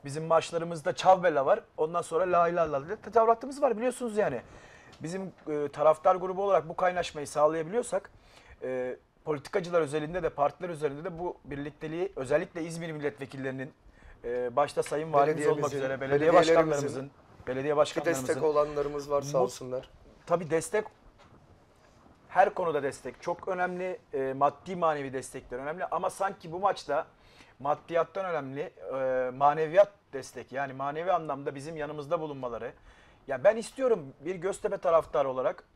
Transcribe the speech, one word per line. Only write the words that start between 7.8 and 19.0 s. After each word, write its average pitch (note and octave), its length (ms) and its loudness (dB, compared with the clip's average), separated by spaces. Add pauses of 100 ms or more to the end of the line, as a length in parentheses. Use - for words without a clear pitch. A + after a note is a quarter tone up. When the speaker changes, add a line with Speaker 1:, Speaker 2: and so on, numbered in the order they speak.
Speaker 1:
e, B2+ 340 -4 (280)
politikacılar E3+ 560 -2
özelinde D#3 420 -4
de D#3+ 80 -2
partiler D3 380 -2
üzerinde D3+ 360 -6
de E3+ 140 -8
bu F3 260 -6
birlikteliği D3+ 720 -8
özellikle D3+ 460 -2
İzmir E3 300 -8
milletvekillerinin, C3+ 800 -6 (520)
e, B2 320 -2
başta D3 260 2
Sayın D#3 300 -4
Valimiz D3 340 4
olmak D#3 100 4
Speaker 2:
Belediyemizin, C#3+ 220 -2
Speaker 1:
üzere C3 220 -4
belediye C#3 200 2 (120)
Speaker 2:
belediyelerimizin E3 240 8
Speaker 1:
başkanlarımızın, C#3+ 540 0 (360)
belediye C3+ 260 -2
Speaker 2:
ki C#3+ 40 2
Speaker 1:
başkanlarımızın D#3+ 520 2
Speaker 2:
destek D#3 160 0
olanlarımız D3 680 0